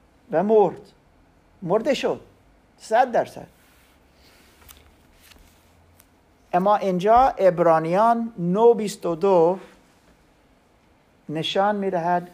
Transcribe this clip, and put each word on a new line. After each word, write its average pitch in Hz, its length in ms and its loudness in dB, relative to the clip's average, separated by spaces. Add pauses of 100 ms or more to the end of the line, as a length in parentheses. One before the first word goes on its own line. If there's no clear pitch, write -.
(320)
و 160 120 0
مرد، 208 380 2 (800)
مرده 220 320 -2
شد، 175 280 -4 (560)
صد 240 340 0
درصد. - 360 -6 (3000)
اما 196 220 2
اینجا 202 600 2
عبرانیان 180 1000 0
نه 196 360 2
بیست 208 320 -6
و 170 100 -4
دو 180 440 2 (1700)
نشان 190 460 -2
می‌دهد 175 580 -4